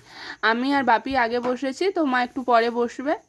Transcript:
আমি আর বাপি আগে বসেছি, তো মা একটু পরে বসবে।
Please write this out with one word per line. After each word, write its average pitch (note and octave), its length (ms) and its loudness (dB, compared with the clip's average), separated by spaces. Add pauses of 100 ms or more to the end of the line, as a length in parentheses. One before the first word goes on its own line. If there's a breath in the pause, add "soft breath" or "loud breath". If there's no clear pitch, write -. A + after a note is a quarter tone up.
(420 loud breath)
আমি B3 320 2
আর C#4 80 2
বাপি B3 340 2
আগে A#3+ 240 0
বসেছি, C4 500 -2
তো E4+ 140 0
মা B3+ 180 0
একটু B3 200 -6
পরে A#3 280 4
বসবে। A#3+ 440 -2 (140)